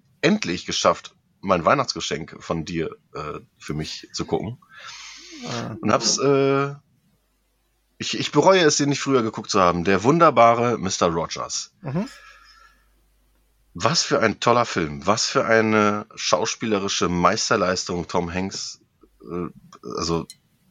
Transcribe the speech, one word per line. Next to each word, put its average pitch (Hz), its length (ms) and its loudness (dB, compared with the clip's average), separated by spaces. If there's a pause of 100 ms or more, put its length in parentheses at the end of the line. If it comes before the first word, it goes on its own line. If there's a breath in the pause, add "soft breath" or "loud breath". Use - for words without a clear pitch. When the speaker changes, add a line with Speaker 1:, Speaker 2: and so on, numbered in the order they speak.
(220)
Speaker 1:
endlich 90 440 0
geschafft, - 500 0 (240)
mein 90 260 0
Weihnachtsgeschenk 95 720 -2
von 80 260 -6
dir, 82 300 -6 (180)
äh, 76 260 -10 (180)
für - 160 -10
mich - 400 -10
zu 85 120 -8
gucken. 101 320 -4 (920 loud breath)
Speaker 2:
Ah. 120 340 -8
Speaker 1:
Und 107 100 -2
hab's, 131 280 0
äh, 139 540 2 (1300)
ich, 107 160 -6
ich - 140 -4
bereue 180 300 6
es, 151 160 4
den 143 120 0
nicht 135 100 -2
früher 131 220 2
geguckt 110 300 -6
zu 101 100 4
haben. 87 220 4
Der 95 200 2
wunderbare 120 760 4
Mister 98 300 -2
Rogers. 78 640 -6 (120)
Speaker 2:
Mhm. 170 240 -6 (1700 loud breath)
Speaker 1:
Was 120 260 0
für - 200 2
ein 107 180 2
toller 120 260 4
Film. 73 400 -4
Was 107 200 2
für 123 200 0
eine 107 720 4
schauspielerische 98 920 -2
Meisterleistung 90 960 0
Tom 87 260 -4
Hanks. - 480 -8 (400)
Äh, 87 280 -8 (480)
also, 85 280 -4 (460)